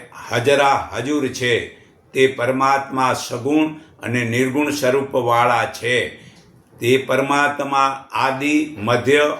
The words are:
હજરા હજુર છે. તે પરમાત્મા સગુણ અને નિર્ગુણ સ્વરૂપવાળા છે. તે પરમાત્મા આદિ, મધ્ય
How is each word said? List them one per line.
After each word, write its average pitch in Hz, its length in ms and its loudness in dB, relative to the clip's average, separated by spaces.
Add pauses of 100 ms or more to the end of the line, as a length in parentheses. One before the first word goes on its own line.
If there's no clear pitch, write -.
(320)
હજરા 135 640 2
હજુર 131 320 -2
છે. 120 400 -2 (440)
તે 131 140 4
પરમાત્મા 131 880 0
સગુણ 135 560 -2 (340)
અને 120 220 -2
નિર્ગુણ 127 460 0
સ્વરૂપવાળા 123 1000 0 (100)
છે. 117 260 -2 (720)
તે 123 180 2
પરમાત્મા 139 1160 0
આદિ, 143 680 -2
મધ્ય 120 400 2 (220)